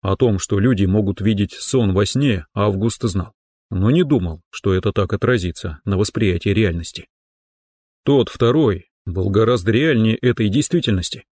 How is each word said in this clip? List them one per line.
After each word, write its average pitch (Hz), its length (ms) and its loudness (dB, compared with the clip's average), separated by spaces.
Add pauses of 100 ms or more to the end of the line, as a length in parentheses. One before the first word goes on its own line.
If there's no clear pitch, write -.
О 98 140 -2
том, 110 240 0
что 101 220 -2
люди 104 240 2
могут 98 360 0
видеть 101 340 0
сон 113 380 0
во 101 140 2
сне, 131 480 -2
Август 104 480 -2
знал, 95 300 -4 (380)
но 98 200 0
не 170 140 4
думал, 90 460 -2
что - 240 -2
это 95 180 -2
так 98 200 -2
отразится 90 720 -4
на 98 140 -2
восприятии 98 520 -2
реальности. 92 580 -2 (960)
Тот 139 240 4
второй 120 600 0 (160)
был 92 220 -2
гораздо 110 440 2
реальнее 113 420 2
этой 117 340 0
действительности 113 760 -2 (100)